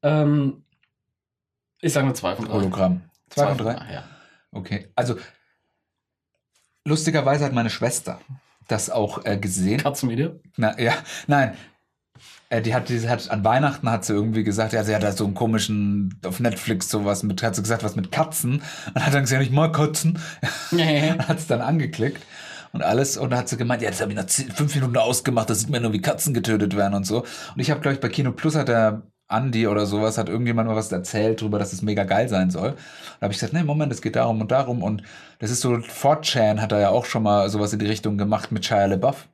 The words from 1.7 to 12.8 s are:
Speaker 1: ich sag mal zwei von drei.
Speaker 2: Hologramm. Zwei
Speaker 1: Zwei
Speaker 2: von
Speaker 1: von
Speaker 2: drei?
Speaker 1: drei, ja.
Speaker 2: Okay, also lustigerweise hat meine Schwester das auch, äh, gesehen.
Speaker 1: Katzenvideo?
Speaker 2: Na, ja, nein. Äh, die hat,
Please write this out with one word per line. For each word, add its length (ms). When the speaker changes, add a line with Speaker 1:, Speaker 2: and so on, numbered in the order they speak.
Speaker 1:
ich 140
sag 100
mal 100
zwei 220
von 80
drei. 100
Speaker 2:
Hologramm. 480
Zwei 120
Speaker 1:
Zwei 60
Speaker 2:
von 100
Speaker 1:
von 80
Speaker 2:
drei? 80
Speaker 1:
drei, 200
ja. 100
Speaker 2:
Okay, 420
also 220
lustigerweise 600
hat 80
meine 180
Schwester 500
das 220
auch, 340
äh, 120
gesehen. 440
Speaker 1:
Katzenvideo? 600
Speaker 2:
Na, 240
ja, 120
nein. 280
Äh, 140
die 120
hat, 140